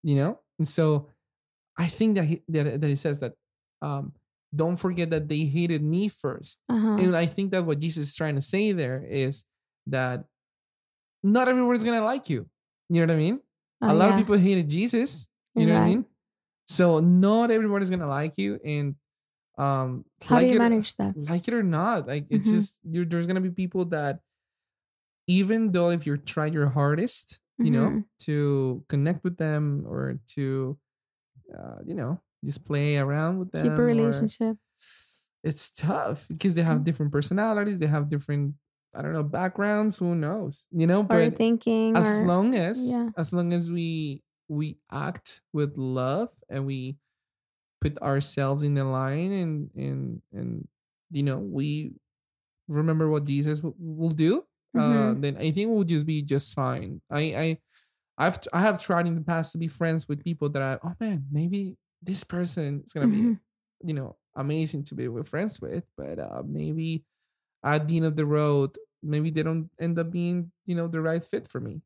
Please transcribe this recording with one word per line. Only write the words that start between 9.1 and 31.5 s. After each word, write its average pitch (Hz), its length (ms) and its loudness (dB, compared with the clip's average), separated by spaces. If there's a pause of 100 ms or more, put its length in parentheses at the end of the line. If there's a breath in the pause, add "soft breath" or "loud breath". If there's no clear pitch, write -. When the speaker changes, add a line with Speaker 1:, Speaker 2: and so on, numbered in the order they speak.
Speaker 1:
that 127 380 -2 (1000)
not 240 260 4
everyone's 247 360 4
gonna 233 200 2
like 262 240 -2
you. 117 200 -4 (420)
You 170 160 4
know 170 80 4
what 156 60 2
I 156 40 2
mean? 233 160 0 (400)
Speaker 2:
Oh, 220 120 4
Speaker 1:
A - 20 8
lot 185 160 8
of 196 60 6
Speaker 2:
yeah. 214 60 4
Speaker 1:
people 202 140 4
hated 185 320 4
Jesus. 226 600 -2 (260)
You 233 80 2
Speaker 2:
You're - 60 6
Speaker 1:
know 165 60 6
what - 60 6
I - 40 6
Speaker 2:
right. - 120 6
Speaker 1:
mean? 262 80 0 (640)
So 170 340 4
not 196 500 6
everyone 214 320 2
is 185 80 -2
gonna 175 180 -2
like 147 300 -4
you. 202 260 -2
And, 147 320 -2 (600)
um, 131 480 -2 (180)
Speaker 2:
How - 160 4
do 247 40 8
Speaker 1:
like 254 80 6
Speaker 2:
you 233 60 6
Speaker 1:
it, - 20 6
Speaker 2:
manage 226 380 2
that? 196 200 -2
Speaker 1:
like 160 320 -4
it 233 60 -2
or 233 80 0
not, 175 440 0
like, 147 240 -6
it's 208 180 2
Speaker 2:
Mm-hmm. 214 100 4
Speaker 1:
just, - 260 -2
you're, 170 200 -2
there's 170 220 0
gonna 185 140 0
be 185 100 -2
people 180 360 -2
that 156 340 -2 (1040)
even 196 460 4
though 175 180 4
if 165 160 0
you 143 100 0
try 151 300 -2
your 151 220 2
hardest, 147 680 0 (200)
you 240 120 4
know, 226 180 4
Speaker 2:
Mm-hmm. 220 120 0 (200)
Speaker 1:
to 143 680 0
connect 151 360 0
with 175 120 -2
them 151 500 -2
or 131 340 -4 (140)
to, 135 440 -4 (800)